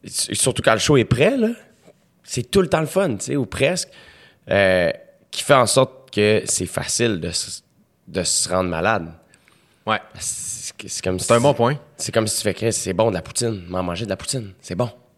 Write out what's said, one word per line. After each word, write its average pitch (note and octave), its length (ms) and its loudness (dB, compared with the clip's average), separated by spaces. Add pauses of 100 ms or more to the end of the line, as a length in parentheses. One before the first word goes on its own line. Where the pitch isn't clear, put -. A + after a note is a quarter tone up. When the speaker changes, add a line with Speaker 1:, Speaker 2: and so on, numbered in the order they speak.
Speaker 1:
s-, - 280 -6
surtout - 300 0
quand A#2+ 100 6
le A2 60 4
show D3 180 4
est A2+ 80 6
prêt, E3 320 4
là, A#3 140 2 (760)
c'est - 260 -6
tout G3 100 4
le F3+ 80 2
temps D#3+ 120 2
le D#3 60 -2
fun, E3+ 300 0
tu - 100 -8
sais, C3+ 100 -2
ou C3 100 0
presque, F3 420 0 (600)
euh, F#2 400 4 (400)
qui - 120 -8
fait D3+ 120 4
en B2 120 6
sorte - 460 0
que G#2 340 4
c'est - 200 -2
facile G#2 540 -2
de E2+ 100 -6
se, - 300 -8 (480)
de F2+ 160 -4
se - 240 -2
rendre F#2 200 0
malade. E2+ 440 -2 (760)
Speaker 2:
Ouais. A2 120 0 (200)
Speaker 1:
C'est, - 560 -10 (140)
c'est - 160 -8
comme F#2 140 -2
Speaker 2:
C'est - 80 -6
Speaker 1:
si A2+ 60 2
Speaker 2:
un A#2 80 6
bon C#3 140 4
point. C3 240 0 (180)
Speaker 1:
c'est - 160 -8
comme A2 140 2
si G#2+ 100 -4
tu - 60 -6
fais, G2+ 120 -2
Chris, A2 180 -2
c'est - 200 -4
bon F#2 180 2
de F#2 40 -4
la E2+ 80 -4
poutine, A2+ 460 -6
m'en F#2 140 -4
manger F2+ 240 -4
de G2 40 -8
la F#2+ 60 -2
poutine, G#2+ 440 -8
c'est - 140 -10
bon. G#2+ 160 -2 (280)